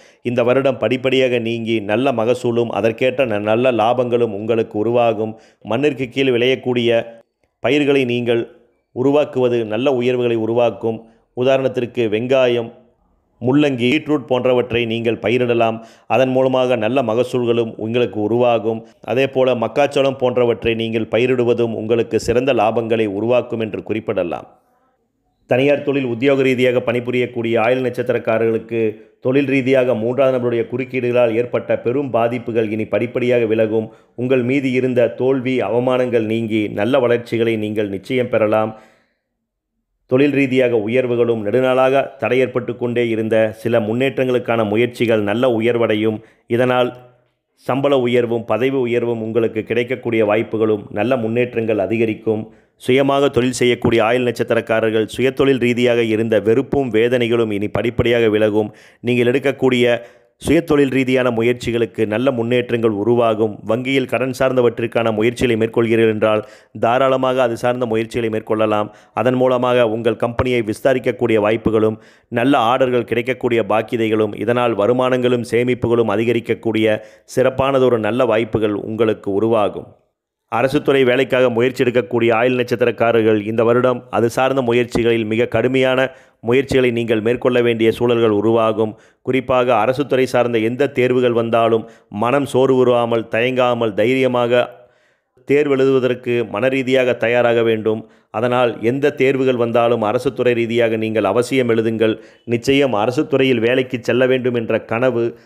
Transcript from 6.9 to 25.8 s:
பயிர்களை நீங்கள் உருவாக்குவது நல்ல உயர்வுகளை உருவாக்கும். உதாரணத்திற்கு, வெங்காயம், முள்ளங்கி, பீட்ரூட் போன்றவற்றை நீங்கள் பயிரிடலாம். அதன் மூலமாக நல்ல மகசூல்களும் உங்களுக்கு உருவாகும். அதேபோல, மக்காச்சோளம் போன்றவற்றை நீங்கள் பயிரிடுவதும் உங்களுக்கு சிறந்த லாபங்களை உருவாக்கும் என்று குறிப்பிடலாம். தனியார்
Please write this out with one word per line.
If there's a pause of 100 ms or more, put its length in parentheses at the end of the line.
பயிர்களை
நீங்கள் (500)
உருவாக்குவது
நல்ல
உயர்வுகளை
உருவாக்கும். (380)
உதாரணத்திற்கு,
வெங்காயம், (680)
முள்ளங்கி,
பீட்ரூட்
போன்றவற்றை
நீங்கள்
பயிரிடலாம். (260)
அதன்
மூலமாக
நல்ல
மகசூல்களும்
உங்களுக்கு
உருவாகும். (140)
அதேபோல,
மக்காச்சோளம்
போன்றவற்றை
நீங்கள்
பயிரிடுவதும்
உங்களுக்கு
சிறந்த
லாபங்களை
உருவாக்கும்
என்று
குறிப்பிடலாம். (1000)
தனியார்